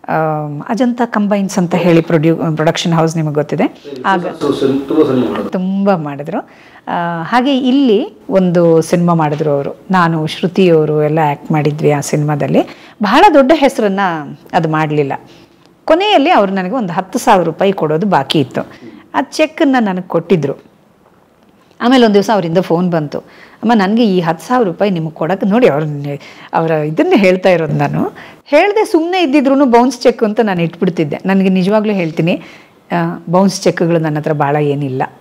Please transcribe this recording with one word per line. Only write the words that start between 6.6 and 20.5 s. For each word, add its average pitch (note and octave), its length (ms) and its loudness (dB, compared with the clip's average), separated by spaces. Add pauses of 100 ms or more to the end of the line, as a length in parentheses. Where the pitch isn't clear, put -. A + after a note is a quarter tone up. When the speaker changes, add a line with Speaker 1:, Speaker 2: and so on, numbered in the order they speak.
Speaker 1:
ಆ, E3+ 360 -4
ಹಾಗೆ B3+ 340 0
ಇಲ್ಲಿ C4 600 0 (120)
ಒಂದು F3 520 4
ಸಿನಿಮಾ F3 320 0
ಮಾಡಿದ್ರು D3+ 380 0
ಅವರು, C#3+ 280 -4 (120)
ನಾನು E3 360 0
ಶ್ರುತಿ F3+ 420 0
ಅವರು D3+ 340 2
ಎಲ್ಲ D3+ 160 0 (120)
ಆಕ್ಟ್ - 200 -8
ಮಾಡಿದ್ವಿ D3+ 400 0
ಆ C#3+ 80 0
ಸಿನಿಮಾದಲ್ಲಿ. D3 600 -2 (440)
ಬಹಳ C4 300 4
ದೊಡ್ಡ C#4 220 4
ಹೆಸರನ್ನ A#3 440 0 (540)
ಅದು E3 160 0
ಮಾಡ್ಲಿಲ್ಲ. D3+ 440 0 (720)
ಕೊನೆಯಲ್ಲಿ F4 440 2
ಅವ್ರು G3+ 240 2
ನನಗೆ F#3 200 -4
ಒಂದು G#3 200 -4
ಹತ್ತು G#3 260 -4
ಸಾವಿರ F#3+ 260 4
ರೂಪಾಯಿ F#3 280 0
ಕೊಡೋದು D#3+ 340 -2
ಬಾಕಿ D#3 320 0
ಇತ್ತು. C3 280 -4 (480)
ಆ D4 60 0
ಚೆಕ್ಕನ್ನ D4+ 580 0
ನನಗೆ F#3 280 -2
ಕೊಟ್ಟಿದ್ರು. E3 640 -2 (1120)